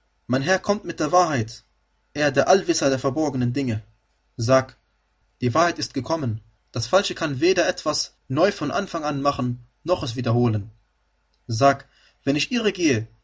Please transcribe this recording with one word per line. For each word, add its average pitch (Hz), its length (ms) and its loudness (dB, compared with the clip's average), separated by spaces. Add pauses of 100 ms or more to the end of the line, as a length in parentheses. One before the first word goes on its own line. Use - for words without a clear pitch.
(260)
„Mein 131 160 0
Herr 185 160 0
kommt 208 260 -2
mit - 160 -8
der 151 120 -2
Wahrheit, 156 520 0 (480)
er 147 180 0
der 135 180 2
Allwisser 165 420 4
der 131 80 2
verborgenen 135 540 0
Dinge.“ 123 300 -2 (540)
Sag: 127 400 2 (640)
„Die 123 140 0
Wahrheit 165 240 2
ist - 160 -8
gekommen. 131 460 -4 (300)
Das - 180 -6
Falsche - 260 2
kann 143 260 -4
weder 180 280 2
etwas - 460 -4 (140)
neu 165 240 2
von 147 180 -6
Anfang 180 340 -4
an 147 180 -4
machen, 127 380 -2 (240)
noch 180 180 0
es 131 140 -6
wiederholen.“ 120 540 0 (760)
Sag: 131 420 2 (360)
Wenn 139 120 0
ich 143 160 -4
irre 220 200 0
gehe, 147 340 0 (180)